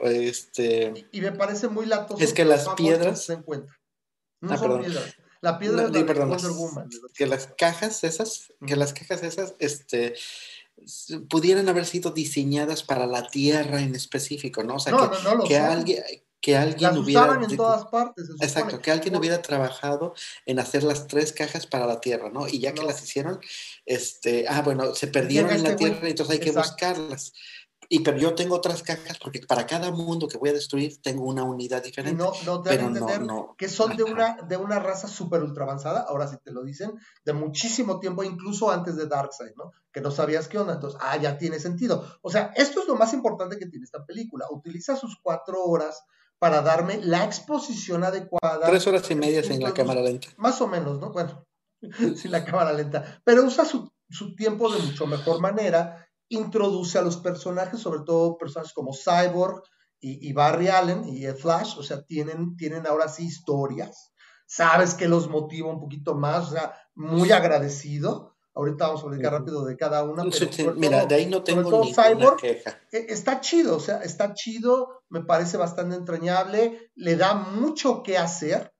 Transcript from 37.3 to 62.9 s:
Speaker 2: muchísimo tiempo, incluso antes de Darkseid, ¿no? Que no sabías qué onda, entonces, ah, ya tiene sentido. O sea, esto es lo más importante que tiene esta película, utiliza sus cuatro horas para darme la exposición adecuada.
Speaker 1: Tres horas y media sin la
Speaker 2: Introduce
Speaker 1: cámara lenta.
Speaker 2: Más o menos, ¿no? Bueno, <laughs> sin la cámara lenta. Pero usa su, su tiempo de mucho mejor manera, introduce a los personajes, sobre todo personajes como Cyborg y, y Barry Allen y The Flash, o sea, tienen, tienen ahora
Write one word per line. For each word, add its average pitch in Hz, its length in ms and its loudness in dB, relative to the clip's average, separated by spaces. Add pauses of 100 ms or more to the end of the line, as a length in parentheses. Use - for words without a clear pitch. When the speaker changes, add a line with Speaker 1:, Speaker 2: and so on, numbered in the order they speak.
Speaker 2:
muchísimo 185 680 -2
tiempo, 190 240 -4
incluso 196 460 -2
antes 175 260 -2
de 156 100 -4
Darkseid, 139 500 -6
¿no? 156 140 -16 (220)
Que 143 80 -10
no 143 100 -2
sabías 151 380 0
qué 208 100 -4
onda, 180 160 -2
entonces, 143 280 -8
ah, 135 160 -2
ya 143 180 -2
tiene 160 240 -4
sentido. 175 460 -2 (160)
O 185 80 -8
sea, 202 260 0
esto 285 240 2
es 381 80 -2
lo 277 80 2
más 226 160 4
importante 202 460 -4
que 180 80 -12
tiene 175 180 -16
esta 147 220 -16
película, 139 440 -12
utiliza 170 460 -6
sus 262 260 -10
cuatro 185 400 -4
horas 156 400 0 (360)
para 156 240 6
darme 175 400 2
la 175 220 4
exposición 214 800 -4
adecuada. 175 640 0
Speaker 1:
Tres 180 200 6
horas 185 240 2
y 165 40 0
media 151 280 2
sin 135 80 -2
la 135 60 -2 (120)
Speaker 2:
Introduce 127 140 -2
Speaker 1:
cámara 127 180 2
lenta. 123 280 -2 (100)
Speaker 2:
Más 247 240 2
o 226 60 2
menos, 147 320 -2
¿no? 147 120 -8
Bueno, - 340 -6 (360)
<laughs> 220 340 -2
sin - 140 -10
la 170 160 -2
cámara 160 260 2
lenta. 147 520 -6
Pero 240 200 8
usa 302 220 4
su, 254 260 -4 (160)
su 208 260 -12
tiempo 214 380 0
de 196 100 -2
mucho 147 240 -4
mejor 151 340 0
manera, 180 600 0 (300)
introduce 202 680 0
a 180 40 4
los 170 160 -2
personajes, 180 600 -6
sobre 156 240 -6
todo 165 340 2
personajes 156 340 -10
como 135 220 -8
Cyborg 180 680 2 (380)
y, 135 280 -12
y 143 40 -4
Barry 156 360 4
Allen 185 380 4
y 135 140 -8
The 135 140 -6
Flash, 165 440 0
o 147 40 -12
sea, 143 200 -8
tienen, 165 540 -6
tienen 160 300 -6
ahora 156 220 2